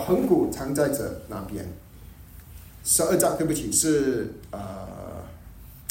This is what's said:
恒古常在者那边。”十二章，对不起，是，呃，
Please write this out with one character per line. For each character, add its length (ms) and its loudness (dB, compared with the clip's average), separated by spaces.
恒 200 4
古 240 6
常 240 -4
在 140 4
者 400 -2
那 140 -8
边。” 160 -8
十 180 4
二 140 4
章， 200 6
对 80 2
不 60 2
起， 180 -2
是， 640 2
呃， 80 -8